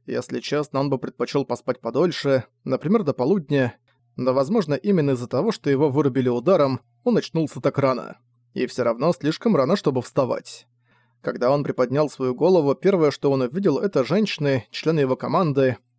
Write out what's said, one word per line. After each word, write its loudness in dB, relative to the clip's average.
Если -6
честно, -4
он -2
бы -2
предпочел -4
поспать -6
подольше, 0
например, -2
до -2
полудня, 0
но, 0
возможно, 0
именно 0
из-за -2
того, -2
что -6
его 2
вырубили 4
ударом, 2
он 4
очнулся -2
так 0
рано. 0
И -2
все -4
равно 2
слишком 0
рано, 2
чтобы 0
вставать. -4
Когда -2
он 2
приподнял 0
свою -4
голову, 4
первое, 2
что -2
он 0
увидел, 0
это 0
женщины, -2
члены -2
его 0
команды, 0